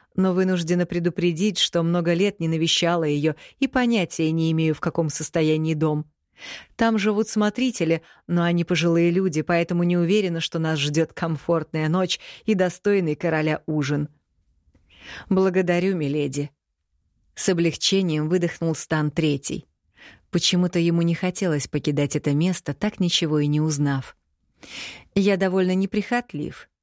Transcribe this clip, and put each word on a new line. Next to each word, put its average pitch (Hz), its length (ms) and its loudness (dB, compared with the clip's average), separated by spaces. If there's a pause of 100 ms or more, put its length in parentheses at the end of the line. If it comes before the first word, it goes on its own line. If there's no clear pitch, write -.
(160)
но 185 180 2
вынуждена 180 520 2
предупредить, 175 720 0
что - 260 0
много 170 300 2
лет 196 260 0
не 165 80 -2
навещала 165 560 0
её 147 320 0 (240)
и 269 80 -14
понятия 214 640 0
не 160 200 0
имею, 160 240 2
в - 40 -10
каком 160 300 -2
состоянии 156 640 0
дом. 151 320 0 (680)
Там 226 220 2
живут 208 300 0
смотрители, 208 760 0 (260)
но 175 160 2
они 170 200 2
пожилые 170 480 2
люди, 175 300 0
поэтому 170 420 0
не 175 140 2
уверена, 175 420 2
что 160 200 -6
нас 160 200 0
ждёт 147 340 0
комфортная 160 760 -2
ночь 180 300 0 (260)
и 214 80 2
достойный 180 640 0
короля 156 500 0
ужин". 147 440 -2 (1200)
"Благодарю, 185 640 2
миледи". 143 560 -2 (840)
С - 140 0
облегчением 170 800 0
выдохнул 165 460 0
Стан 151 360 -2
Третий. 147 540 -2 (640)
Почему-то 180 480 0
ему 170 240 2
не 170 140 2
хотелось 180 520 -2
покидать 147 480 -2
это 147 180 0
место, 160 400 0
так - 260 -4
ничего 165 400 0
и 147 80 2
не 147 140 2
узнав. 143 540 -2 (1000)
"Я 196 220 4
довольно 185 360 2
неприхотлив. 196 960 -4 (140)